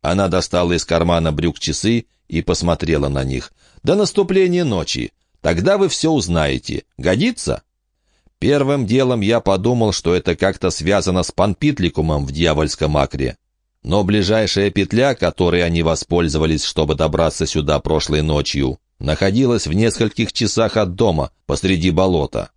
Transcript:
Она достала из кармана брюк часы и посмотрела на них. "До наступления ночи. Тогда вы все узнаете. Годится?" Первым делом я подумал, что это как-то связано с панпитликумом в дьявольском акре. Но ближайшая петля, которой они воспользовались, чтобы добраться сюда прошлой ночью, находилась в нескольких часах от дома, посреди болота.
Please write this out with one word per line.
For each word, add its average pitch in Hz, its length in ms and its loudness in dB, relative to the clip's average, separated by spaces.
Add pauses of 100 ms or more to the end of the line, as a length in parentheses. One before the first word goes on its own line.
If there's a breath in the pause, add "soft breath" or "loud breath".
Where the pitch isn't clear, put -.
Она 92 280 2
достала 87 440 0
из 82 100 -2
кармана 82 480 2
брюк 76 280 -2
часы 113 480 -2 (200)
и 82 140 -2
посмотрела 80 680 0
на 69 160 -2
них. 65 300 -6 (300 soft breath)
"До 165 100 2
наступления 185 720 2
ночи. 78 460 -4 (300)
Тогда 87 360 0
вы 190 120 2
все 160 220 0
узнаете. 82 760 -2 (120)
Годится?" 101 640 0 (800)
Первым 139 460 2
делом 127 340 2
я 107 220 2
подумал, 107 500 2
что 87 240 0
это 87 200 0
как-то 92 340 0
связано 92 540 0
с - 80 -6
панпитликумом 87 920 0
в 67 60 -8
дьявольском 76 640 0
акре. 69 400 -2 (480)
Но 95 220 0
ближайшая 101 680 2
петля, 117 420 0
которой 87 500 0
они 85 200 0
воспользовались, 80 800 0
чтобы 73 320 0
добраться 78 500 0
сюда 73 340 0
прошлой 76 420 0
ночью, 71 580 -2 (180)
находилась 101 680 0
в 76 60 -2
нескольких 110 580 0
часах 110 460 0
от 92 180 0
дома, 87 360 0 (140)
посреди 90 460 0
болота. 80 640 0